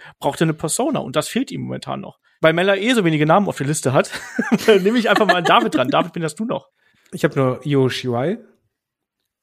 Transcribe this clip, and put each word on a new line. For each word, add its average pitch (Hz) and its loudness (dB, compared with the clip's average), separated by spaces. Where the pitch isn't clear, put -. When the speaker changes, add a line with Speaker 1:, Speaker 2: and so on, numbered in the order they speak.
Speaker 1:
braucht - -4
er 175 2
eine 160 2
Persona. 208 -2
Und 131 -8
das 151 -2
fehlt - -4
ihm 135 -8
momentan 131 -8
noch, - -18
weil 160 6
Mella 190 2
eh 214 0
so 226 2
wenige 156 2
Namen 180 4
auf 143 -6
der 139 -4
Liste 143 -2
hat, 180 2
<laughs> - -2
nehme 208 4
ich 226 2
einfach 208 2
mal 180 2
David 220 2
dran. 277 0
David, 165 0
wen 175 -6
hast 160 -6
du 220 -4
noch? - -6
Speaker 2:
Ich - -2
hab 156 0
nur 131 0
Io 135 2
Shirai. 127 -4